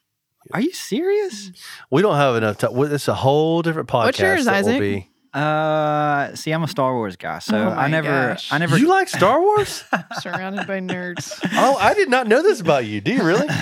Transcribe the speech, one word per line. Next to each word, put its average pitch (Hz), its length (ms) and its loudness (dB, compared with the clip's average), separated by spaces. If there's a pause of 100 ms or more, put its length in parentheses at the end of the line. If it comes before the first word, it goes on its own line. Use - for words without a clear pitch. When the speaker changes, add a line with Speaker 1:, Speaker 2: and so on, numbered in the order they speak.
(540)
Speaker 1:
Are 185 80 -2
you 339 120 -2
serious? 320 760 -4 (380)
Speaker 2:
We 143 140 4
don't 196 120 2
have 139 200 4
enough 110 220 0
time. 113 140 0 (200)
It's 143 160 -4
a 117 80 2
whole 156 480 2
different 156 260 -4
podcast 123 160 2
Speaker 3:
What's 262 140 0
yours, 381 260 2
Speaker 2:
that 202 180 2
will 208 80 2
Speaker 3:
Isaac? 269 100 0
Speaker 2:
be 202 260 -2 (260)
Speaker 1:
Uh, 151 1000 0
see, 156 160 -6
I'm 160 120 0
a 151 40 0
Star 131 260 -2
Wars 107 220 -4
guy, 80 240 -10
so - 180 -2
Speaker 3:
Oh 107 120 0
Speaker 1:
I 110 60 -2
Speaker 3:
my 135 120 0
Speaker 1:
never, 143 420 0
Speaker 3:
gosh. - 220 -8
Speaker 1:
I 139 80 0
never 165 180 2
Speaker 2:
You 277 120 4
like 381 200 2
Star 208 320 2
Wars? 415 420 0 (180)
Speaker 3:
<laughs> - 180 -14
Surrounded 185 480 -8
by 196 120 -4
nerds. 180 600 -8 (120)
Speaker 2:
<laughs> - 60 -4
Oh, 262 220 4
I 214 160 4
did 381 140 2
not 247 180 2
know 233 160 4
this 370 160 2
about 147 260 2
you. 104 160 -4
Do 143 120 0
you 254 100 0
really? 214 240 2 (140)